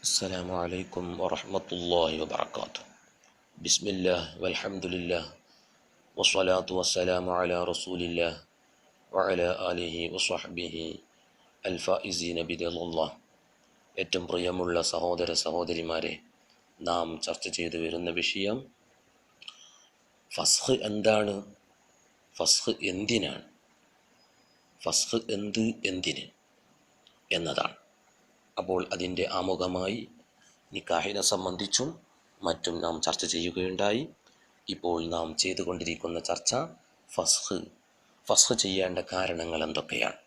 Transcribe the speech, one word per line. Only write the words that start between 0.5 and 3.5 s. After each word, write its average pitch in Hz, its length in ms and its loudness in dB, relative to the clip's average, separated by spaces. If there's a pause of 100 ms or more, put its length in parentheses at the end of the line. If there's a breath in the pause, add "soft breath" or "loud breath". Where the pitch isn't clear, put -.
عليكم 90 540 -4 (140)
ورحمة 92 520 -2
الله 87 400 2 (100)
وبركاته. - 600 -4 (760)